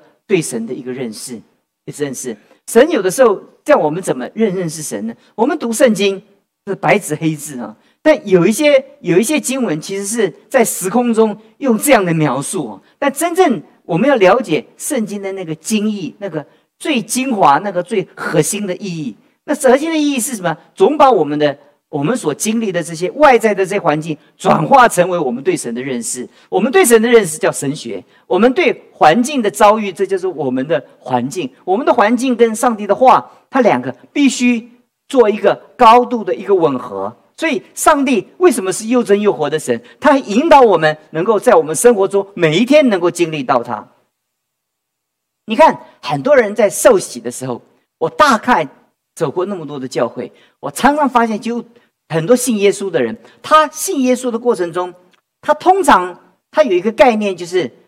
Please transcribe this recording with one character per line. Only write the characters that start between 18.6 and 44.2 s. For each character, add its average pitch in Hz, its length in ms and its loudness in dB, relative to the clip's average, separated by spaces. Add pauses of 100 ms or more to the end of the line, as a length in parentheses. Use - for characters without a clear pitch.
的 180 80 -6
意 202 100 -12
义。 156 300 -8 (300)
那 294 100 -4
核 254 200 2
心 302 140 -2
的 320 80 -2
意 294 140 0
义 262 80 -4
是 233 160 -6
什 185 80 -10
么？ 160 120 -4 (200)
总 240 200 2
把 269 140 4
我 185 140 2
们 147 160 -4
的， 147 180 0 (320)
我 143 140 -6
们 220 120 0
所 156 160 -4
经 220 300 -4
历 202 100 -4
的 170 120 -4
这 165 100 -12
些 170 180 -6
外 277 240 4
在 220 160 2
的 190 140 0
这 180 80 -6
些 208 60 -2
环 156 200 -2
境， 156 160 -6 (220)
转 156 260 0
化 240 240 4
成 180 220 0
为 175 80 -2
我 139 140 -2
们 127 120 -8
对 180 140 -2
神 117 160 -8
的 123 80 -8
认 127 220 -6
识。 120 260 -10 (200)
我 185 100 -2
们 247 120 -2
对 370 140 4
神 233 160 4
的 233 80 0
认 226 160 6
识 151 100 -8
叫 165 160 -2
神 143 240 -6
学， 104 280 -12 (240)
我 180 100 0
们 247 160 4
对 294 180 0 (220)
环 175 300 4
境 277 180 -4
的 202 80 0
遭 214 300 4
遇， 202 120 -6
这 190 140 -4
就 185 140 -2
是 185 80 -4
我 143 240 -4
们 131 160 -4
的 156 180 -2 (140)
环 123 280 -4
境。 147 220 -8 (160)
我 185 100 0
们 269 80 -2
的 320 80 2
环 226 240 2
境 247 200 -2
跟 226 200 2
上 233 220 -2
帝 208 80 -8
的 196 80 2
话， 220 380 4 (180)
它 262 120 0
两 147 200 2
个 127 100 -8 (220)
必 277 160 2
须 240 400 -2 (380)
做 240 200 4
一 208 80 2
个 202 240 0 (160)
高 240 300 6
度 220 180 -6
的 175 120 -4
一 196 80 -10
个 196 100 0
吻 156 240 2
合。 98 340 -8 (240)
所 320 140 -4
以 269 100 -2 (140)
上 285 320 2
帝 240 220 0 (100)
为 359 140 4
什 220 120 -4
么 190 80 -4
是 214 140 -8
又 240 180 2
真 202 160 2
又 202 140 2
活 147 160 -4
的 156 80 -2
神？ 120 240 -4 (180)
他 277 200 4
引 226 280 0
导 285 140 8
我 202 160 6
们 156 180 2 (140)
能 160 140 -4
够 208 160 0
在 214 160 4
我 160 80 4
们 156 120 -6
生 240 200 4
活 190 120 0
中 196 280 -2
每 165 240 2
一 240 60 2
天 294 240 4
能 190 100 0
够 175 100 0
经 165 220 -2
历 151 100 -6
到 123 220 0
他。 110 240 -10 (1600)